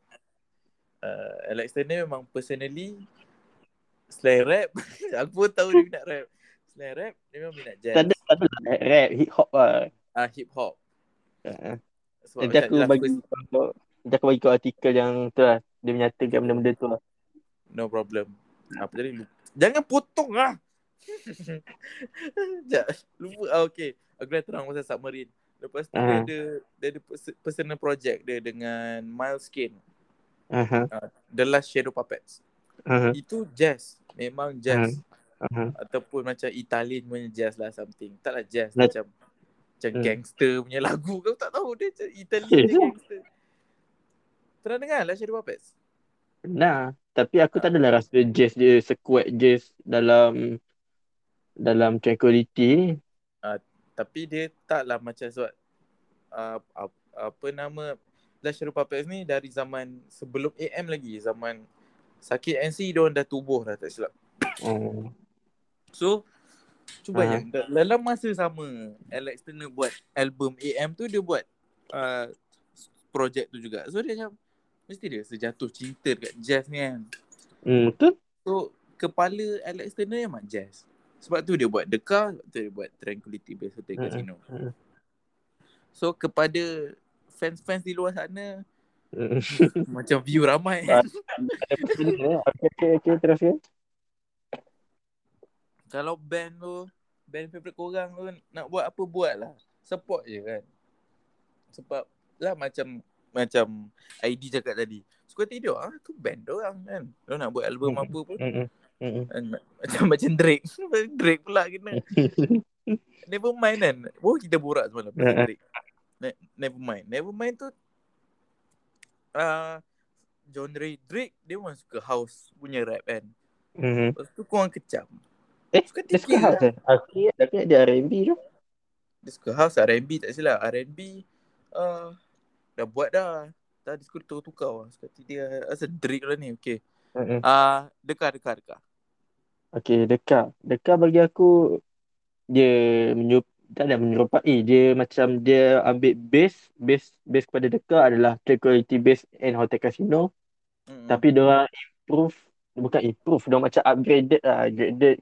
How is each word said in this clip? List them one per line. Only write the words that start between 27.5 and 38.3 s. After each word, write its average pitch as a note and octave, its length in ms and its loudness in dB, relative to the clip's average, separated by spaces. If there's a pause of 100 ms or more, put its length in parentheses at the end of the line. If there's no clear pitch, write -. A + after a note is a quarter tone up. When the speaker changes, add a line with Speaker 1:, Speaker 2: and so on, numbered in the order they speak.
Speaker 1:
project C3+ 460 -4
dia A#2+ 160 -8
dengan A#2 640 -10
Miles B2+ 460 -10
Kane. A#2 280 -10 (720)
Speaker 2:
Aha. A#2+ 400 0
Speaker 1:
Ah, G#2+ 200 -12 (200)
The B2 160 0
Last C#3 240 0
Shadow C3 220 -4
Puppets. - 540 -12 (400)
Speaker 2:
Aha. B2 280 2
Speaker 1:
Itu F#3+ 400 -8
jazz. C#3 480 -2 (120)
Memang C#3 440 -10
jazz. B2 440 0 (380)
Speaker 2:
Aha. - 60 -12
Aha. A#2 200 -4 (140)
Speaker 1:
Ataupun B2+ 460 -8
macam B2+ 240 -8
Italian A#2+ 560 -6
punya A#2+ 240 -12
jazz A2 260 -6
lah A2 140 -10
something. G#2 500 -18
Taklah B2+ 260 -8